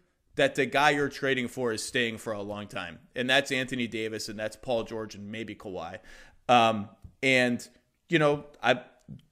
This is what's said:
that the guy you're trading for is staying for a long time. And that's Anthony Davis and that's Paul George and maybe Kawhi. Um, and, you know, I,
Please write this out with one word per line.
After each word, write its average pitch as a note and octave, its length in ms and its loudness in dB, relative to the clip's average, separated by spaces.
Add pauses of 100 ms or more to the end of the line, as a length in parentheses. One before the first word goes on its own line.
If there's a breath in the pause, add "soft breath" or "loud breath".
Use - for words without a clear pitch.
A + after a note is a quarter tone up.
(340)
that C#3 220 2
the C3+ 100 2
guy C#3 240 4
you're C#3+ 180 2
trading C3 380 -2
for A#2+ 260 -4
is G#2+ 120 -6
staying A2+ 340 -2
for A2+ 140 -8
a G#2 100 -8
long G2+ 240 -10
time. F2 320 -10 (160)
And B2+ 160 -2
that's C#3 220 2
Anthony B2+ 340 -4
Davis A2 420 -6
and G#2 80 -10
that's G#2+ 200 -6
Paul A#2 260 -2
George A2 320 -10
and G2+ 160 -14
maybe G#2+ 240 -10
Kawhi. F2+ 460 -12 (480 loud breath)
Um, A2+ 400 6 (340)
and, B2 440 4 (420)
you E3 100 4
know, D3 260 2 (160)
I, - 200 2 (520)